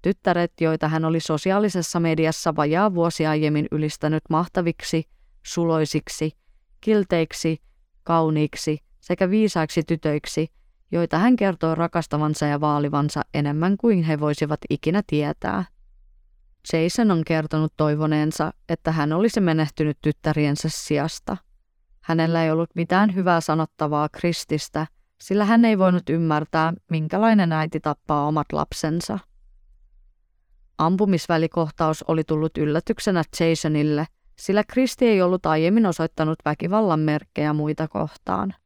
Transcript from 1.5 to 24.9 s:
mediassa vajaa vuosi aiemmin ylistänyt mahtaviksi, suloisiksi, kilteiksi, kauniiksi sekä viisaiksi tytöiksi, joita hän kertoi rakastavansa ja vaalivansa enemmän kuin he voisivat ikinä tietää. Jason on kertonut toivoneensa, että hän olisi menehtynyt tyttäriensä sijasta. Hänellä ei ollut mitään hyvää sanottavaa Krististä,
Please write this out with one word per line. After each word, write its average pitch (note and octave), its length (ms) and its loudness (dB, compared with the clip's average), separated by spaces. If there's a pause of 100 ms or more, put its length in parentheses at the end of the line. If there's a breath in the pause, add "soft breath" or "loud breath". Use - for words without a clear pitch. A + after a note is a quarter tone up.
mediassa D#3+ 560 0
vajaa E3+ 380 2
vuosi E3 320 0
aiemmin D3+ 460 0
ylistänyt D#3 580 -2
mahtaviksi, E3 800 -2 (340)
suloisiksi, D#3 920 -2 (480)
kilteiksi, E3+ 840 0 (420)
kauniiksi D#3 760 0 (220)
sekä F3+ 300 0
viisaiksi F#3 520 2
tytöiksi, D#3 720 -2 (400)
joita E3+ 260 0
hän A#3+ 180 4
kertoi E3+ 380 0
rakastavansa D3+ 720 -2
ja D3 140 0
vaalivansa D3 600 0 (120)
enemmän D3+ 420 0
kuin G3+ 260 2
he D#3 180 0
voisivat D3+ 400 -2 (100)
ikinä E3 360 0
tietää. D3+ 580 -2 (1080)
Jason E3+ 380 2
on E3 160 2
kertonut D#3 500 0
toivoneensa, D3+ 760 0 (160)
että E3 240 -2
hän D3+ 200 0
olisi G#3 280 2
menehtynyt D#3 600 0
tyttäriensä D3+ 680 -2
sijasta. D#3 640 -4 (640)
Hänellä E3 440 0
ei D#3+ 60 2
ollut E3 240 -2
mitään F#3 400 0
hyvää F3+ 260 2
sanottavaa D3+ 680 -2
Krististä, D#3+ 760 -4 (340)